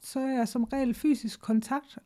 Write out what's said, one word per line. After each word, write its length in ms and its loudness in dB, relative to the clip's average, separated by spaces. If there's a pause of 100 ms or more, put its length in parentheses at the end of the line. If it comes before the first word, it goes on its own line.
søger 340 -4
jeg 120 0
som 160 0
regel 300 0
fysisk 460 0
kontakt, 640 0